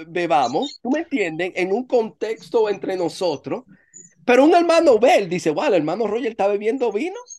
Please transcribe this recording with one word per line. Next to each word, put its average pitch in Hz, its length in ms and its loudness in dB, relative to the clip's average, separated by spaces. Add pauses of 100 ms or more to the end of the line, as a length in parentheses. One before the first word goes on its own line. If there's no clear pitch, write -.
bebamos, 165 760 -2
¿tú 233 100 -4
me 302 80 0
entiendes? 180 560 -6
En 185 160 -4
un 247 160 -2
contexto 220 800 -2
entre 190 280 -6
nosotros, 170 680 -6 (640)
pero 247 200 6
un 330 100 6
hermano 330 440 4
ve, 285 180 6
él 196 120 -2
dice, 165 220 -2
"Wow, 285 160 -2
el 240 80 2
hermano 175 320 0
Roger 226 240 -4
está 202 160 0
bebiendo 214 440 -2
vino". 320 260 -6 (220)